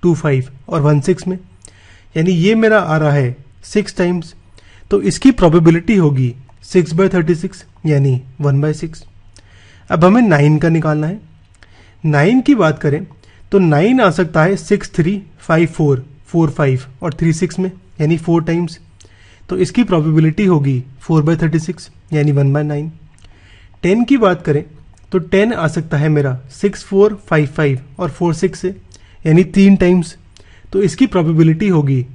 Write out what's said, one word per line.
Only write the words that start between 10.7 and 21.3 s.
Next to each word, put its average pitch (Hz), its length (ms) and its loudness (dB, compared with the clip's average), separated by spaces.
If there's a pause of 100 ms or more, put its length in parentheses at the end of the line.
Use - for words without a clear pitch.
निकालना 156 380 -2
है। 196 120 -8 (840)
नाइन 160 380 2
की 285 140 4
बात 160 240 0
करें 156 260 -4 (460)
तो 196 80 4
नाइन 185 420 2
आ 202 100 4
सकता 160 320 0
है 190 140 0
सिक्स - 380 -4
थ्री, 190 260 -2 (180)
फ़ाइव 165 280 0
फ़ोर, 143 380 -2 (200)
फ़ोर 165 240 0
फ़ाइव 131 360 -2 (160)
और 165 120 -8
थ्री 165 200 -2
सिक्स 180 260 -6
में, 185 120 -4 (300)
यानी 156 160 0
फ़ोर 165 260 -2
टाइम्स। 170 360 -4 (680)
तो 185 80 -6
इसकी 185 260 0
प्रोबेबिलिटी 160 640 0
होगी 139 380 0 (160)
फ़ोर 156 240 0
बाय 165 120 0